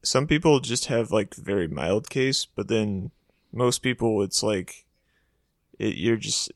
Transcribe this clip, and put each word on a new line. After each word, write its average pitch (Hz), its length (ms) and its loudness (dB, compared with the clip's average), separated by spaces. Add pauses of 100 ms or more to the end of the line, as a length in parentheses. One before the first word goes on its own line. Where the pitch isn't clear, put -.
some 139 240 2
people 151 340 4
just 117 260 -4
have, 117 240 0
like, 104 240 0
very 87 340 -2
mild 76 400 -2
case, 131 380 0
but 101 220 -8
then 104 420 0 (420)
most 123 300 0
people, 113 400 2
it's 95 200 0
like, 101 440 -4 (920)
it, 107 180 -2
you're 113 200 2
just 104 400 -4